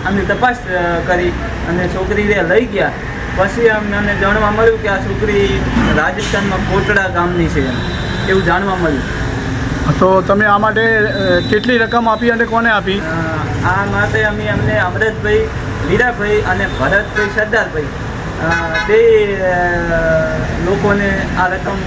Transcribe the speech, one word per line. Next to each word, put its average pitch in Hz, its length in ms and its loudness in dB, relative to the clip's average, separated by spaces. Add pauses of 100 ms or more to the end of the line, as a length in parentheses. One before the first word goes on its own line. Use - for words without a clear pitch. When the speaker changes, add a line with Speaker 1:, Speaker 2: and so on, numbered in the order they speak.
Speaker 1:
અમે 196 160 0
તપાસ, 208 340 2
અ, 175 520 -2
કરી 180 220 2 (400)
અને 175 180 0
છોકરી 202 460 0
રે 196 100 2
લઈ 196 220 2
ગયા, 180 260 -2 (460)
પછી 202 300 2
અમને, 208 300 0
અમને 202 180 0
જાણવા 208 360 2
મળ્યું 220 300 2
કે 214 60 -4
આ 196 100 0
છોકરી 202 600 0 (380)
રાજસ્થાનમાં 196 640 0
કોટડા 196 480 0
ગામની 175 400 0
છે 139 200 0
એમ, 123 80 -4 (540)
એવું 190 160 2
જાણવા 185 300 0
મળ્યું. 151 500 -2 (720)
Speaker 2:
તો 190 220 4
તમે 196 240 2
આ 202 120 4
માટે, 220 400 2
અ, 196 420 2 (100)
કેટલી 214 280 2
રકમ 226 320 2
આપી 226 200 0
અને 233 160 2
કોને 226 240 2
આપી? 196 300 0
Speaker 1:
અ, - 20 -4 (680)
આ 190 180 0
માટે 208 380 0
અમે, 208 240 -2
અમને 208 320 0
અમરતભાઈ, 208 680 0 (400)
વીરાભાઈ 214 540 0
અને 196 240 0 (140)
ભરતભાઈ, 202 560 0
સરદારભાઈ, 208 480 0
અ, - 680 -6 (380)
બે, 220 380 6 (160)
અ, 185 140 2 (1120)
લોકોને 196 560 0 (180)
આ 185 80 2
રકમ 190 280 -4 (120)